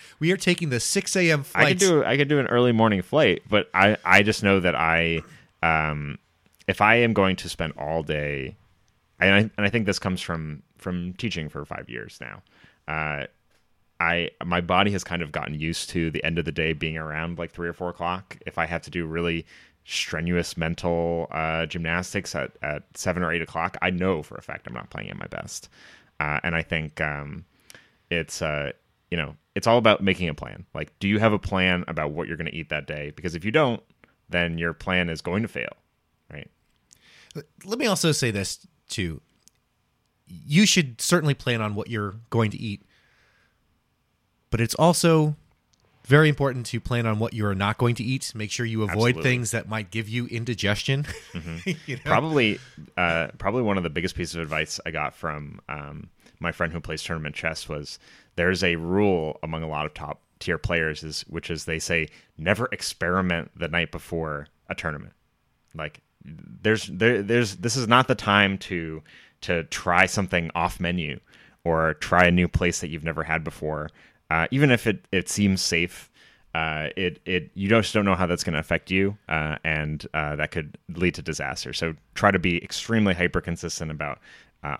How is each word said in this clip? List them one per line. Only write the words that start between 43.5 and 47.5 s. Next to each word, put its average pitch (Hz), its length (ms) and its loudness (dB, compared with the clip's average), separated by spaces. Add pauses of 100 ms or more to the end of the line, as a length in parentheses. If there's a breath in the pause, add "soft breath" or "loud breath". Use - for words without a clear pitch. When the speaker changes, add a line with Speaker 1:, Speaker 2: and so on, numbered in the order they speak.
Speaker 1:
but 113 120 0
it's 117 140 0
also 160 600 4 (680)
very 151 220 8
important 131 380 0
to 120 140 -4
plan 120 260 -2
on 107 140 0
what 113 140 -2
you 107 120 -2
are 101 80 0